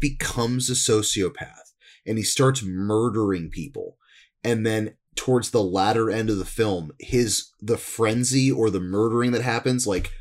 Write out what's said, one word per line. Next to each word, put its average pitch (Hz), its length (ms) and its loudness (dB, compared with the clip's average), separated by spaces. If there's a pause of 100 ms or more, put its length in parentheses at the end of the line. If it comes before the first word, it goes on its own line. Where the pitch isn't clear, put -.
becomes 127 680 -2
a 127 40 -2
sociopath - 1000 -2 (340)
and 110 120 -2
he 107 80 -2
starts 131 360 2
murdering 101 880 0
people, 69 460 -10 (480)
and 113 220 0
then 110 300 -2 (200)
towards 123 360 0
the 113 120 2
latter 101 480 2
end 110 180 0
of 107 80 0
the 92 60 -4
film, 90 560 -2
his, - 520 0 (100)
the 107 160 0
frenzy 123 720 2
or 110 180 2
the 92 120 0
murdering 113 500 2
that 120 120 0
happens, 123 440 0
like, 92 340 -2